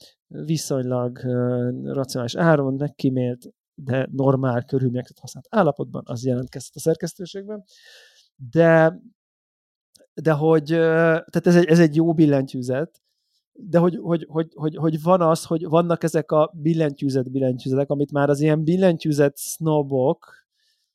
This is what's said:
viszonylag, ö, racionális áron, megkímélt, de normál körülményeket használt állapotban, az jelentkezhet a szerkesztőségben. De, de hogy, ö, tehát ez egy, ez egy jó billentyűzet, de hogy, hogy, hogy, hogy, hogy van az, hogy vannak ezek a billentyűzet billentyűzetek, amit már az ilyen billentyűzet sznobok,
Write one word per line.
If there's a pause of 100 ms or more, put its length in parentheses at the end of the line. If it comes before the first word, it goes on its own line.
(280)
viszonylag,
ö, (240)
racionális
áron,
megkímélt, (220)
de
normál
körülményeket
használt
állapotban,
az
jelentkezhet
a
szerkesztőségben. (880)
De, (1120)
de
hogy,
ö, (300)
tehát
ez
egy,
ez
egy
jó
billentyűzet, (540)
de
hogy,
hogy,
hogy,
hogy,
hogy
van
az,
hogy
vannak
ezek
a
billentyűzet
billentyűzetek,
amit
már
az
ilyen
billentyűzet
sznobok, (500)